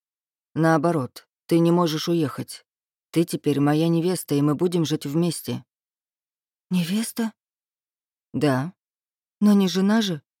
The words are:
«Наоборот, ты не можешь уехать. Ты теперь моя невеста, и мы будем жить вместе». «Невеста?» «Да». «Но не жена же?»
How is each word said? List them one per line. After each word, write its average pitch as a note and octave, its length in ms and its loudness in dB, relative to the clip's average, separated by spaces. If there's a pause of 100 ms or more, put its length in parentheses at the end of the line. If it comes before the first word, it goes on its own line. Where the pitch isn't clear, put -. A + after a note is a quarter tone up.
(540)
«Наоборот, D#3+ 760 0 (200)
ты E3+ 100 2
не E3+ 140 4
можешь E3+ 360 0
уехать. D#3+ 560 -4 (460)
Ты E3 140 0
теперь D3 360 -2
моя D3+ 280 2
невеста, E3 480 0
и C#3+ 80 2
мы D3 100 2
будем E3+ 320 0
жить D3 220 -4
вместе». C#3+ 580 -4 (1040)
«Невеста?» G3+ 640 -2 (1000)
«Да». C#3 400 -2 (680)
«Но G#3 120 6
не G3 140 4
жена G3 360 0
же?» F3 180 -4 (180)